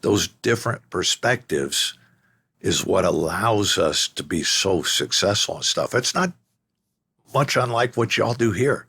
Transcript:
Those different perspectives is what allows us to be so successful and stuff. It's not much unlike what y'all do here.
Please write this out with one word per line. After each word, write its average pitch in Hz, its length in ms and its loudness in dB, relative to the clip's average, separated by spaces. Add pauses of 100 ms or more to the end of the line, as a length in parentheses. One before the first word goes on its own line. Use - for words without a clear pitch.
Those 101 280 2
different - 600 -4
perspectives 92 1080 -2 (640)
is - 240 -2
what 92 200 2
allows 87 720 0
us 78 300 0
to - 160 -8
be 80 200 -4
so 92 400 0
successful - 760 0
and - 80 -12
stuff. - 280 -2
It's 123 220 0
not 180 160 0 (1000)
much 139 240 2
unlike 120 400 0
what 113 200 0
y'all 113 160 2
do 117 180 2
here. 117 380 0